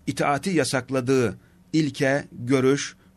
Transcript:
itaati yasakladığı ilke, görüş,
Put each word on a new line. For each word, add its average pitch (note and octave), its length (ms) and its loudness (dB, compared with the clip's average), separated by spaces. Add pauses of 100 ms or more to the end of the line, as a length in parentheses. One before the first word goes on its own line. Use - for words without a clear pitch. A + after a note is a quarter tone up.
itaati C#3+ 420 -2
yasakladığı C3 880 0 (360)
ilke, D3 580 0
görüş, C3 640 0 (220)